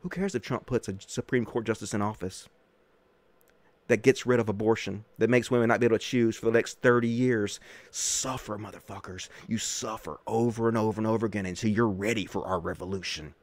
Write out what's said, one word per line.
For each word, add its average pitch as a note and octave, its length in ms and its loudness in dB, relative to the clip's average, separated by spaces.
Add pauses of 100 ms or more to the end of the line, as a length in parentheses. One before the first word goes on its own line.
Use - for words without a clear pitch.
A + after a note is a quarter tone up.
Who F3+ 80 -8
cares F#3+ 260 -2
if A#2 80 0
Trump - 220 -4
puts - 220 -2
a F#2+ 120 -6
Supreme - 460 -2
Court A2+ 200 -4
justice G#2+ 280 -4
in G#2 80 0
office G#2 460 -6 (1400)
that A2+ 140 4
gets C3 240 4
rid A#2+ 140 4
of A2 100 0
abortion, G#2+ 560 0 (140)
that A2+ 100 4
makes B2 220 4
women A#2+ 180 4
not G#2+ 100 4
be A#2+ 60 4
able A2+ 120 4
to - 60 -2
choose A#2 320 2
for - 100 -6
the A2+ 60 4
next A2+ 300 0
thirty A#2+ 260 6
years? A#2 520 0 (320)
Suffer, - 680 -4
motherfuckers. F#2+ 720 -14 (180)
You A2 100 -2
suffer A2 680 -6
over A#2 400 2
and A2+ 100 2
over G#2+ 220 0
and A2 80 0
over A2 180 2
again G2+ 200 -2
until F#2 240 -2
you're A2+ 180 4
ready G2+ 380 0
for F2 200 -6
our F#2 140 0
revolution. F2+ 840 -8